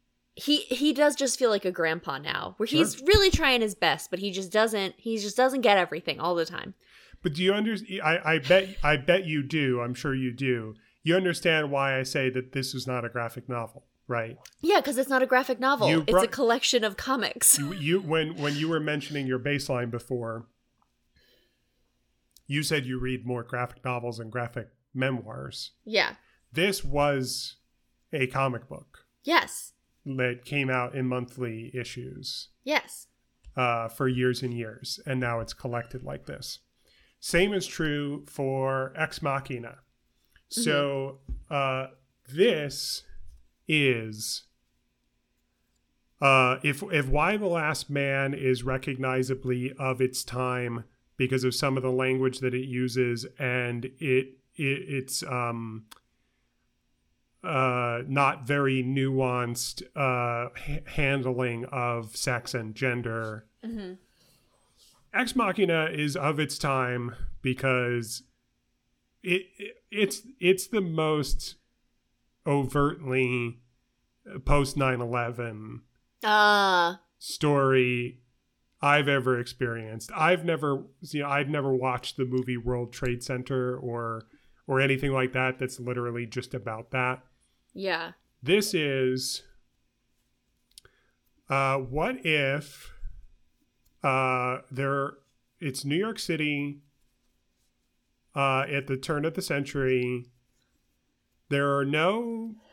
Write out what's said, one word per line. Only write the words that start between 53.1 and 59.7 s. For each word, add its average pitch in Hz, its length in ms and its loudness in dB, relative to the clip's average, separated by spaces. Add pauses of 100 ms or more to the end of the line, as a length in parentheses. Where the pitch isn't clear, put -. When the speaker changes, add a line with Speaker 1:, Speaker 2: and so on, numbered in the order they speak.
Speaker 2:
and 123 480 -2 (140)
it, 131 380 0 (180)
it, 139 320 -2
it's, 139 360 -6
um, 117 600 -4 (1600)
uh, 123 640 0
not 139 380 2
very 135 380 2
nuanced, 127 1000 -2 (140)